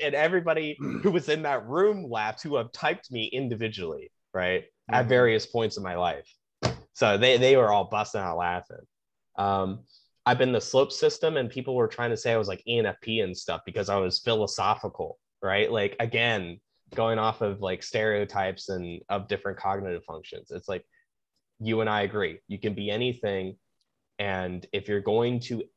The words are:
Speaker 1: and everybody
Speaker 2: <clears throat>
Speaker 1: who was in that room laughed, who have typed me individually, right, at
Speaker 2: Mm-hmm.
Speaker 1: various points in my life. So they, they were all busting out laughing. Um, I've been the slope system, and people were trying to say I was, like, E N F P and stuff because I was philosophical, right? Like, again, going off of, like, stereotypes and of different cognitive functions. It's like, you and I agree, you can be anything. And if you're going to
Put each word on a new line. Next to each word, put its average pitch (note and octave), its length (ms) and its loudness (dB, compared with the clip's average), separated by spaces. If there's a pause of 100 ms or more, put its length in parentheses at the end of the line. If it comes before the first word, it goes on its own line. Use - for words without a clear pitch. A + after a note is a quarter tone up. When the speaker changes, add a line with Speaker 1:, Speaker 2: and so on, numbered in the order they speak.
Speaker 1:
and C#3+ 140 0
everybody D#3+ 640 2
Speaker 2:
<clears throat> C3 240 -6
Speaker 1:
who F#3+ 80 6
was E3 180 0
in D#3 140 2
that B2+ 240 -2
room E3 420 2
laughed, A2 320 -4
who D3 140 -4
have A#2+ 160 0
typed - 400 -4
me A2+ 140 -4
individually, A2 840 -6 (220)
right, F#2 300 0 (260)
at A#2+ 120 4
Speaker 2:
Mm-hmm. B2 80 0
Speaker 1:
various A#2+ 360 6
points A2+ 320 -2
in G2+ 60 -8
my F2+ 120 -6
life. E2 320 -2 (640)
So G#2+ 220 4
they, B2 220 6
they C3 200 8
were A2 140 6
all G2 200 4
busting G#2+ 300 -2
out F2 160 -2
laughing. F2 420 -4 (580)
Um, G2 440 0 (440)
I've B2+ 140 6
been B2+ 120 4
the A2 100 2
slope C3+ 300 2
system, D#3 460 2
and B2 100 0
people B2+ 280 -6
were A#2 120 4
trying A#2+ 220 -4
to A2+ 80 0
say A#2 160 0
I A2+ 40 2
was, G#2 100 0
like, F#2+ 180 -8
E A#2 140 0
N G#2+ 80 2
F F#2+ 140 -6
P A2 180 -2
and F#2 180 -2
stuff E2 300 -6
because G2 200 -4
I G2+ 100 2
was F#2 200 0
philosophical, G#2 1040 -2 (240)
right? G2+ 280 2
Like, G2+ 280 0
again, A2+ 600 0 (360)
going A2+ 240 2
off A2 220 0
of, G2+ 200 -2
like, F#2 220 -4
stereotypes G#2 880 -2
and F2 300 -8 (100)
of G2 180 -4
different G2 320 -4
cognitive F#2+ 460 -4
functions. - 440 -16
It's - 180 -12
like, F#2 160 -6 (760)
you A2 220 0
and A2 80 0
I G#2 120 2
agree, G2 460 -2
you G2+ 100 -8
can G#2 160 -4
be G2+ 160 -4
anything. G#2 680 -4 (600)
And F#2 540 -4
if G2 160 -6
you're G#2 140 0
going A#2+ 400 0
to A#2+ 220 -6 (140)